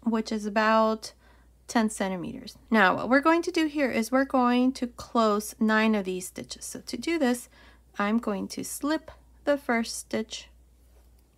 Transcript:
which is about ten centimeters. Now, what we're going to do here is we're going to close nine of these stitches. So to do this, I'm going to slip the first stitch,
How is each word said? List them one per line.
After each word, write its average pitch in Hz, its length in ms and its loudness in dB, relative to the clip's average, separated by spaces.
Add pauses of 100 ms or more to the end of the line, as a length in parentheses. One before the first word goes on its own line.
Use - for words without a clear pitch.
which 220 280 -2
is 214 140 -4
about 220 680 0 (560)
ten 220 200 2
centimeters. - 680 -8 (120)
Now, 190 280 6
what - 100 -4
we're 269 140 4
going 330 220 4
to 359 80 -6
do 320 160 2
here 285 220 0
is 226 220 -2
we're 269 140 2
going 247 480 2
to 247 140 -6
close 214 720 0
nine 220 380 2
of 202 80 0
these 185 240 -6
stitches. - 380 -14
So - 160 -12
to - 160 -10
do 330 200 -4
this, 247 300 0 (500)
I'm 208 200 0
going 202 320 -6
to - 160 -10
slip 302 440 -4 (360)
the 285 120 2
first 233 400 -4
stitch, - 520 -8 (880)